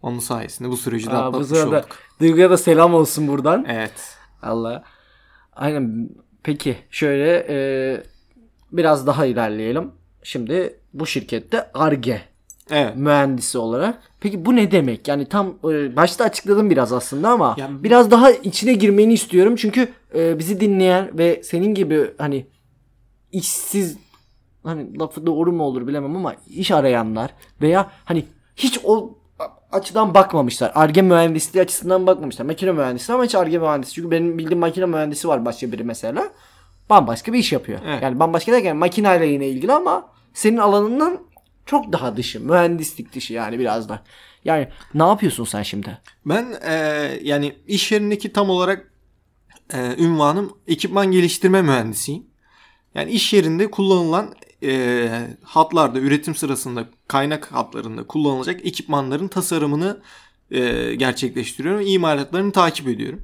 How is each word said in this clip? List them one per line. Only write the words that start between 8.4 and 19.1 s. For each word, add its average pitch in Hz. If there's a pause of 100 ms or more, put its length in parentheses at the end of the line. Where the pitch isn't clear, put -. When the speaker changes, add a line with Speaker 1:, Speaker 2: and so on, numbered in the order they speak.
Speaker 2:
biraz 156
daha 143
ilerleyelim. 113 (320)
Şimdi 139 (140)
bu 147
şirkette -
AR-GE 127 (480)
Speaker 1:
Evet. 139
Speaker 2:
mühendisi 139
olarak. 123 (180)
Peki 196
bu 247
ne 208
demek? 135
Yani 143
tam, 196 (160)
e, 147
başta 175
açıkladım 208
biraz 127
aslında 139
ama 170
Speaker 1:
Ya 135 (140)
Speaker 2:
biraz 240
daha 240
içine 220
girmeni 208